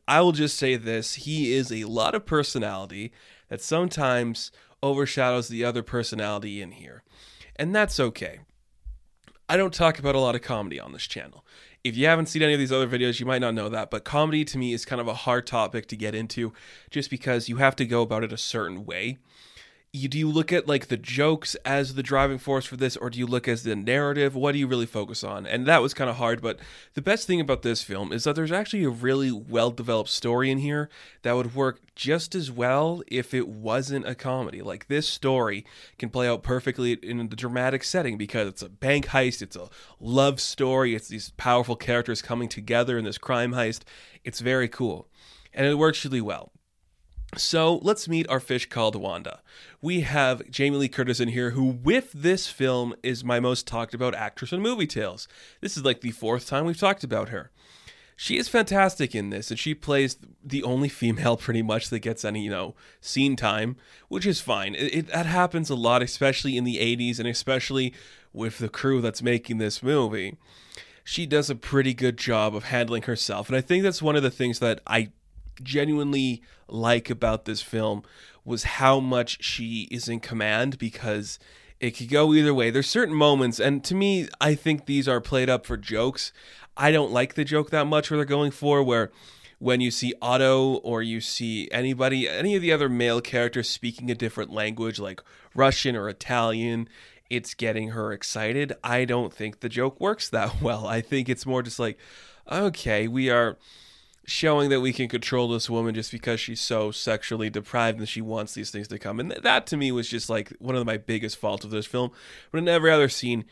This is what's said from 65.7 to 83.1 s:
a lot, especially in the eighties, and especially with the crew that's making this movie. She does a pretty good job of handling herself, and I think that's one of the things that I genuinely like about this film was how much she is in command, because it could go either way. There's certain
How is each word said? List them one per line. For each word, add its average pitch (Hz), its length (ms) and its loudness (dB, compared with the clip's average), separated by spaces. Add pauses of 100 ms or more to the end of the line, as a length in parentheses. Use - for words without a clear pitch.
a 139 40 -2
lot, 120 280 4
especially 135 540 0
in 123 60 0
the 123 160 0
eighties, 120 400 0
and 117 100 -2
especially 131 640 -2 (400)
with 110 260 -6
the 113 100 -4
crew 135 320 2
that's 113 220 -2
making 120 360 0
this 107 240 -2
movie. 113 540 0 (640)
She - 240 -4
does 147 240 2
a 131 60 -2
pretty 131 380 2
good 123 220 2
job 107 380 2
of 104 120 -6
handling 117 360 0
herself, 107 460 -4
and 127 80 2
I 131 40 2
think 180 220 2
that's 190 180 2
one 151 140 2
of 147 80 4
the 131 80 4
things 123 300 -2
that 113 260 2
I 113 240 0 (520)
genuinely 143 800 0 (240)
like 117 440 2
about 110 340 0
this 110 180 -4
film 107 400 -2 (420)
was 117 200 -4
how 135 340 6
much 127 460 0
she 113 460 -6
is 117 180 -8
in 117 100 -2
command, 113 600 0
because 107 600 -4 (400)
it 120 140 -2
could 117 160 -10
go 151 260 6
either 151 180 8
way. 120 180 4
There's 135 180 2
certain 214 260 2